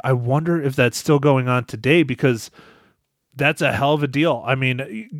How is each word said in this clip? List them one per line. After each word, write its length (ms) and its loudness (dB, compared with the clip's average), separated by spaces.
I 80 0
wonder 480 0
if 160 -2
that's 220 2
still 200 2
going 300 2
on 160 0
today, 380 2
because 480 -2
that's 280 -2
a 100 0
hell 220 0
of 80 -2
a 40 0
deal. 400 -2
I 80 0
mean, 240 -2
y-, 300 -12